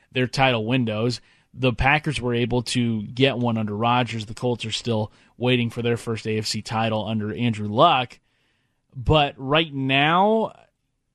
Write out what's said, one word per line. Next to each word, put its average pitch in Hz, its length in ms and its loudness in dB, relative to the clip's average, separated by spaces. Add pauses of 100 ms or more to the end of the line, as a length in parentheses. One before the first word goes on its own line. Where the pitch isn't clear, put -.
(100)
their 127 160 0
title 123 380 2
windows. 117 560 0 (320)
The 127 200 0
Packers 143 480 0
were 123 140 -2
able 120 280 0
to 117 400 0
get 123 340 0
one 117 220 0
under 107 180 -2
Rodgers. 117 500 0
The 110 80 -12
Colts 123 300 -2
are 110 60 -8
still 110 420 -2 (240)
waiting 123 320 2
for 117 140 -8
their 117 140 0
first 113 300 -6
A 110 120 -2
F 107 80 -4
C 110 160 -6
title 110 440 -2
under 107 280 -4
Andrew 107 340 -2
Luck. 131 500 2 (760)
But 143 420 2
right 147 360 0
now, 156 800 2 (640)